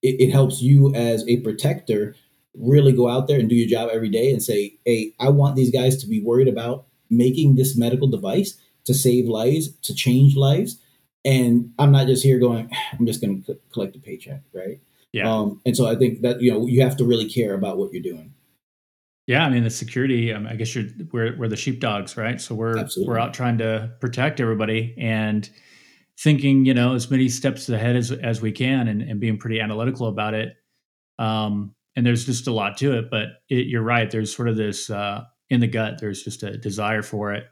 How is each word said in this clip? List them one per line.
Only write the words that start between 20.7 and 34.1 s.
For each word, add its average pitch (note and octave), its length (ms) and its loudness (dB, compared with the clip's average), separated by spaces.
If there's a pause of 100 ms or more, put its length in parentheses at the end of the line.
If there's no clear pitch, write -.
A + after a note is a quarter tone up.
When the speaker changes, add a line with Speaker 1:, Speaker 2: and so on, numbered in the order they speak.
Speaker 2:
you're, A#2 100 -4 (280)
we're, A#2 260 -4
we're A#2 100 -4
the G#2+ 80 -4
sheepdogs, A#2 600 -6
right? A#2 240 -6
So - 140 -10
we're, A2+ 240 -2
Speaker 1:
Absolutely. A2 320 -6
Speaker 2:
we're A2+ 80 0
out A#2 160 -4
trying A#2 240 -2
to A2 320 -4 (100)
protect B2+ 380 -4
everybody A2+ 600 -2
and G#2+ 500 -2 (680)
thinking, C#3 480 4
you C3 80 4
know, B2 200 2
as A#2+ 160 -4
many C3 180 2
steps - 400 -4
ahead A#2+ 280 0
as, A#2+ 140 -2
as A#2 320 -6
we A2 100 -4
can B2+ 360 -2
and, G#2+ 140 -2
and A2 180 -6
being A2 180 -2
pretty A2+ 220 -4
analytical A2+ 480 -4
about G#2+ 260 -4
it. A2 220 -6 (600)
Um, G#2+ 560 -4 (200)
and A#2+ 120 0
there's A#2+ 200 0
just A#2+ 200 -4
a B2+ 60 -2
lot G#2 260 -4
to C3 200 0
it, A2+ 120 -8
but A2 160 -4 (220)
it, B2 180 0
you're A#2+ 160 -4
right. A2+ 280 0